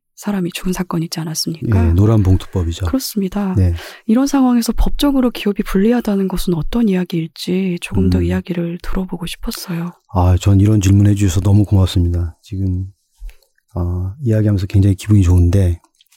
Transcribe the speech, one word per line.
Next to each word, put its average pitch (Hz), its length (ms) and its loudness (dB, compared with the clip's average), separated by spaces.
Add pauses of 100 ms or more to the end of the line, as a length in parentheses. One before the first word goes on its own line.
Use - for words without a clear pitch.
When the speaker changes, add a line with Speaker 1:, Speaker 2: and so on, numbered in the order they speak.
(140)
Speaker 1:
사람이 190 400 -6
죽은 - 180 -4
사건이 175 340 -4
있지 - 140 -10
않았습니까? 156 680 -2
Speaker 2:
예, 85 40 2
노란 104 300 4
봉투법이죠. 90 640 -2
Speaker 1:
그렇습니다. 196 680 -4
Speaker 2:
네. 90 200 2 (320)
Speaker 1:
이런 254 200 2
상황에서 247 480 2
법적으로 269 560 2
기업이 202 320 -4
불리하다는 202 680 0
것은 185 260 -2
어떤 220 340 0
이야기일지 180 920 -2
조금 185 260 0
더 180 100 2
Speaker 2:
음. - 60 0
Speaker 1:
이야기를 175 580 -4
들어보고 185 440 -4
싶었어요. 175 640 -8 (240)
Speaker 2:
아, 90 260 2
전 98 180 4
이런 104 220 4
질문 101 260 4
해주셔서 101 360 2
너무 101 240 4
고맙습니다. 87 760 0
지금, 95 440 -6 (880)
어, 90 480 -4
이야기하면서 107 460 0
굉장히 98 260 4
기분이 101 280 2
좋은데, 87 600 2 (340)